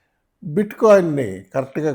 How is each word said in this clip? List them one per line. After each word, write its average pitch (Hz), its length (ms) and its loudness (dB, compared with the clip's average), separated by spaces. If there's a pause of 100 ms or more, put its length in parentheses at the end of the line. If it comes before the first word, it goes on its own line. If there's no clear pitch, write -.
(440)
బిట్‌కాయిన్‌ని 175 840 2 (260)
కరెక్ట్గా 143 420 -4